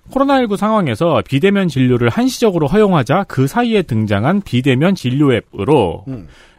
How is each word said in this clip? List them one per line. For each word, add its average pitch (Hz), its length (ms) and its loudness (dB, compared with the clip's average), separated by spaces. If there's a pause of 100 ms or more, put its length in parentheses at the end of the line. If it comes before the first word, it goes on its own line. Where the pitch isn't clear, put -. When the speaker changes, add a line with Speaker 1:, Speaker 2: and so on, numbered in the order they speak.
(100)
Speaker 1:
코로나 277 300 0
일구 208 160 -2
상황에서 170 680 0
비대면 190 420 0
진료를 123 400 0
한시적으로 220 580 0
허용하자 180 640 2
그 131 180 0
사이에 226 360 0
등장한 110 600 0
비대면 135 520 0
진료 135 400 0
앱으로 101 760 0
Speaker 2:
음. 107 200 -14 (300)